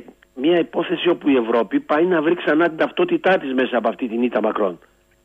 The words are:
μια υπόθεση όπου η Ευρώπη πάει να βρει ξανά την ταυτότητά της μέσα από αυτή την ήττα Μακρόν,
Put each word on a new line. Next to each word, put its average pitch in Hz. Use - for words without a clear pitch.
μια 165
υπόθεση 170
όπου 160
η 135
Ευρώπη 117
πάει 151
να 175
βρει 170
ξανά 170
την 160
ταυτότητά 170
της 135
μέσα 123
από 113
αυτή 117
την 117
ήττα 117
Μακρόν, 101